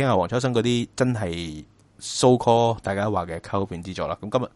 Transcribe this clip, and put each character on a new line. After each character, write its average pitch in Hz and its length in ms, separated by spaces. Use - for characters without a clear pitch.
下 120 120
黃 90 120
秋 120 100
生 127 160
嗰 113 80
啲 120 320
真 127 200
係 85 500
so - 320
call 117 460
大 98 120
家 101 160
話 92 140
嘅 85 160
溝 98 240
片 85 180
之 92 120
作 87 120
啦。 82 140
咁 98 100
今 127 120
日 - 140